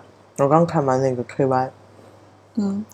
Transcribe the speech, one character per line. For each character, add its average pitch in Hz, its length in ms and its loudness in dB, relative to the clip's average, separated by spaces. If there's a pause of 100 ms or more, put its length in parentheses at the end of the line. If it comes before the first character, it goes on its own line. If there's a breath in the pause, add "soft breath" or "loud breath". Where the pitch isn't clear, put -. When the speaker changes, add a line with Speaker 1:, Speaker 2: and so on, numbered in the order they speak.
(360)
Speaker 1:
对， 139 100 2
我 135 40 2
刚 160 160 4
看 160 200 -2
完 131 160 0
那 131 140 0
个 120 80 -4
K - 220 -2
Y。 131 260 -2 (840)
Speaker 2:
嗯 202 380 -4